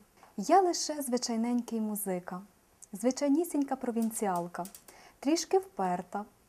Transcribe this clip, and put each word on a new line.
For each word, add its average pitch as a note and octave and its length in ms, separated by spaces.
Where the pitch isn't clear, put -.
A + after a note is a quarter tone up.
«Я D4+ 240
лише E4+ 400
звичайненький A#3+ 800
музика, F#3+ 600
звичайнісінька C#4 840
провінціалка, G#3+ 920
трішки E4+ 380
вперта, F#3+ 680